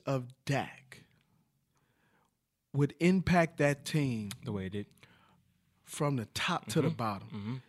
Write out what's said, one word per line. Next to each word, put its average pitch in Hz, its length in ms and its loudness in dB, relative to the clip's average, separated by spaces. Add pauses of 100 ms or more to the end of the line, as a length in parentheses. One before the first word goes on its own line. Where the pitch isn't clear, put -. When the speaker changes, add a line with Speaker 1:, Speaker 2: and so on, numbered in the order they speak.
Speaker 1:
of 131 200 0 (180)
Dak - 580 -4 (1700)
would 139 280 0
impact 175 580 4
that 143 260 2
team 117 460 -2 (140)
Speaker 2:
The 113 80 -6
way 95 140 -4
it 92 60 -8
did. 104 140 -6 (1000)
Speaker 1:
from 143 320 -2
the 110 100 -4
top - 420 -4
to 127 140 2
the 135 60 4
Speaker 2:
Mm-hmm. 110 80 -2
Speaker 1:
bottom. 110 320 -4
Speaker 2:
Mm-hmm. 107 260 -6 (140)